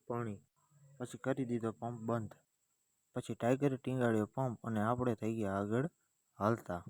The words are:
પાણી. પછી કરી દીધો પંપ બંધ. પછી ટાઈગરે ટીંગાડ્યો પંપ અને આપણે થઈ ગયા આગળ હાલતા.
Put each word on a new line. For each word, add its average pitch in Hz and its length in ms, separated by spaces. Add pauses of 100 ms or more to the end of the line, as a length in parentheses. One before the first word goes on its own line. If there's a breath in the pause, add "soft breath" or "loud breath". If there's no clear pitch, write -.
પાણી. 117 340 (580)
પછી 123 200
કરી 131 260
દીધો 117 280
પંપ 120 280
બંધ. 113 340 (800)
પછી 123 200
ટાઈગરે 135 420
ટીંગાડ્યો 120 500
પંપ 127 400
અને 113 160
આપણે 123 320
થઈ 110 220
ગયા 101 180
આગળ 107 340 (500)
હાલતા. 98 520